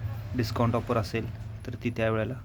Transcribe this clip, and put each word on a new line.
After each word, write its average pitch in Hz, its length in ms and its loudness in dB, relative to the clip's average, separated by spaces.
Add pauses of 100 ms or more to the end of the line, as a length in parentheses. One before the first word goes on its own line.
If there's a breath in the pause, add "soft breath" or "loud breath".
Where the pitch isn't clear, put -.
(360)
डिस्काउंट 120 380 2
ऑफर 117 220 2
असेल 113 300 0 (400)
तर 117 80 -4 (100)
ती 120 60 0
त्यावेळेला 110 440 2 (100)